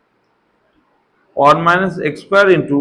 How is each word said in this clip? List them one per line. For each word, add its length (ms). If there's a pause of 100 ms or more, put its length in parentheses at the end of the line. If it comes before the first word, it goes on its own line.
(1400)
ওয়ান 160 (120)
মাইনাস 260 (140)
এক্স 160
স্কয়ার 220 (120)
into 240